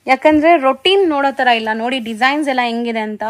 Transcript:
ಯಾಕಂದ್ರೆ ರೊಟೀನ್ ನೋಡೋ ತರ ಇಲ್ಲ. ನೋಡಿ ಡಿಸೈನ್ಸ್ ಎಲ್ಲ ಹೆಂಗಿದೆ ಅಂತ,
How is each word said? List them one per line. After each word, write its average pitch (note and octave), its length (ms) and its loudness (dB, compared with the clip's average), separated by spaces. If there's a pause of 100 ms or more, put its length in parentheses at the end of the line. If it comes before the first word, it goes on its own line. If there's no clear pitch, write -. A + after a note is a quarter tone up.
ಯಾಕಂದ್ರೆ D4+ 500 4
ರೊಟೀನ್ E4 540 2
ನೋಡೋ C#4 240 0
ತರ C4 120 -2
ಇಲ್ಲ. A3+ 280 0
ನೋಡಿ A#3+ 240 -4
ಡಿಸೈನ್ಸ್ B3+ 500 -2
ಎಲ್ಲ B3+ 160 -2
ಹೆಂಗಿದೆ A#3 340 -4
ಅಂತ, G#3+ 320 -8